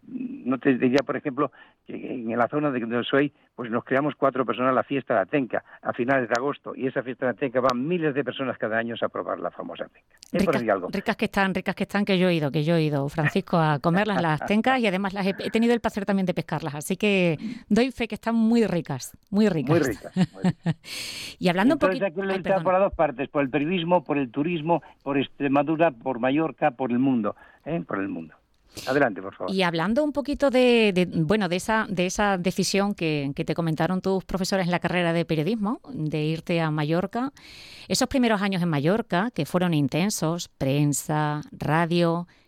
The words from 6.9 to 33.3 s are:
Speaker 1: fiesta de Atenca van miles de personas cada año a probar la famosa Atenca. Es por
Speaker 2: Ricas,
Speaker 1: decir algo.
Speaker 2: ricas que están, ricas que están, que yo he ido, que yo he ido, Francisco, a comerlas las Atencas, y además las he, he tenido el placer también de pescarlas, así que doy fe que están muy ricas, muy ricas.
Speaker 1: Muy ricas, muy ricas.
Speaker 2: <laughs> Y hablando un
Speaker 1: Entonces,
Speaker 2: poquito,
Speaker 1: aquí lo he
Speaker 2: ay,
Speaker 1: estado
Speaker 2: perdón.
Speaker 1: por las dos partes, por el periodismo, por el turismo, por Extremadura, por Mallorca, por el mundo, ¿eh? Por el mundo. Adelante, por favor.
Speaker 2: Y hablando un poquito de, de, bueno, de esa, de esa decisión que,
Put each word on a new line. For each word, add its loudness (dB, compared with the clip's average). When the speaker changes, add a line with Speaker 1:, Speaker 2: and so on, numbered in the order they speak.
Speaker 1:
fiesta -6
de 0
Atenca -4
van 0
miles 0
de -2
personas -6
cada -2
año -4
a 0
probar -6
la -6
famosa -10
Atenca. -20
Es 2
por 2
Speaker 2:
Ricas, -
Speaker 1:
decir 2
algo. 0
Speaker 2:
ricas -4
que -4
están, 0
ricas -4
que -4
están, -2
que 2
yo 4
he 4
ido, 0
que 0
yo 2
he 4
ido, 0
Francisco, 0
a 4
comerlas 2
las 0
Atencas, 2
y 2
además -2
las -2
he, 0
he -6
tenido 4
el 2
placer -4
también 2
de 2
pescarlas, -4
así -4
que 2
doy 4
fe -6
que -10
están -2
muy 4
ricas, -4
muy 4
ricas. 0
Speaker 1:
Muy 6
ricas, -6
muy -8
ricas. 0
Speaker 2:
<laughs> -12
Y 2
hablando 4
un 2
Speaker 1:
Entonces, 2
Speaker 2:
poquito, 0
Speaker 1:
aquí -2
lo 0
he 0
Speaker 2:
ay, 0
Speaker 1:
estado 0
Speaker 2:
perdón. 0
Speaker 1:
por 2
las 4
dos 2
partes, 0
por 0
el -2
periodismo, 0
por -2
el -2
turismo, 0
por -2
Extremadura, 2
por -6
Mallorca, 0
por -4
el 2
mundo, 0
¿eh? -4
Por -4
el -4
mundo. -10
Adelante, 2
por -10
favor. -6
Speaker 2:
Y 0
hablando 0
un 0
poquito -2
de, 4
de, 4
bueno, 0
de 0
esa, -2
de -2
esa 0
decisión 0
que, -2